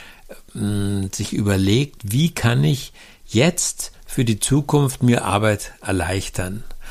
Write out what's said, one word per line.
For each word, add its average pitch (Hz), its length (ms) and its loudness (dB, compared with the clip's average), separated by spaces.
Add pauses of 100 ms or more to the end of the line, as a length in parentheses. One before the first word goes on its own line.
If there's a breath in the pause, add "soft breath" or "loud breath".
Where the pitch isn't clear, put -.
(540 loud breath)
mm, 101 580 -2
sich - 220 -6
überlegt, 101 680 2 (100)
wie 156 220 2
kann 123 300 2
ich 147 300 0 (320 loud breath)
jetzt - 680 0 (140)
für 131 200 0
die 113 140 2
Zukunft 143 640 2
mir 120 220 4
Arbeit 104 460 0 (100)
erleichtern? 95 800 -4 (280 loud breath)